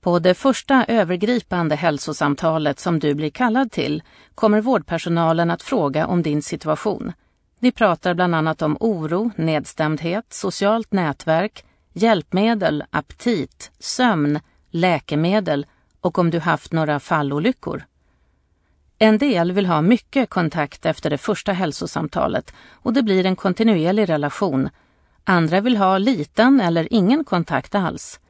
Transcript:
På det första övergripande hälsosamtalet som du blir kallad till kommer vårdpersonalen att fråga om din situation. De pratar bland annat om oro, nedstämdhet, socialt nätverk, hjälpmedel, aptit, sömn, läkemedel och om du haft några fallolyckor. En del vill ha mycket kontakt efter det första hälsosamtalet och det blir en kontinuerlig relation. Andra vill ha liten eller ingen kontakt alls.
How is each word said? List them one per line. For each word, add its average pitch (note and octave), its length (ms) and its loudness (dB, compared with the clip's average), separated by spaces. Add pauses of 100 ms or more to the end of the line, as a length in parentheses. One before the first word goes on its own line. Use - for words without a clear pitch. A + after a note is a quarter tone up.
På F3 180 2
det F3+ 140 4
första C4 540 2
övergripande F#3 880 0
hälsosamtalet D3+ 1040 -2
som E3+ 200 -2
du D3 140 0
blir D3+ 160 -4
kallad B3 420 -2
till D3 320 -4 (320)
kommer G#3+ 260 2
vårdpersonalen E3+ 920 0
att E3+ 120 -6
fråga D3+ 440 -2
om F3 160 0
din D3+ 180 -2
situation. D#3 720 -6 (480)
De B3 100 2
pratar F#3 420 0
bland F3 220 2
annat D#3 260 0
om D3+ 180 0
oro, F#3+ 560 -2
nedstämdhet, D#3+ 920 -2
socialt G3+ 640 -2
nätverk, E3 720 -2 (280)
hjälpmedel, F#3 960 0
aptit, - 920 -4
sömn, E3 600 0 (300)
läkemedel E3 960 0 (360)
och F3+ 180 -2
om E3+ 100 4
du E3 100 0
haft D#3+ 320 -2
några D3+ 280 0
fallolyckor. D3 880 -2 (1120)
En A3 180 6
del F#3+ 340 2
vill G3 140 0
ha E3 160 2
mycket A3+ 480 2
kontakt D#3 560 -4
efter D#3+ 240 -2
det D3 80 -2
första G3+ 360 -4
hälsosamtalet D#3+ 1000 -4 (180)
och - 220 -6
det C4+ 100 2
blir F#3+ 220 2
en F#3 100 0
kontinuerlig F#3+ 720 0
relation. C#3+ 600 -2 (540)
Andra F3 380 2
vill A#3 160 2
ha F#3+ 200 2
liten A3+ 640 2
eller E3+ 320 0
ingen A#3 300 4
kontakt D#3+ 520 -2
alls. - 440 -4 (100)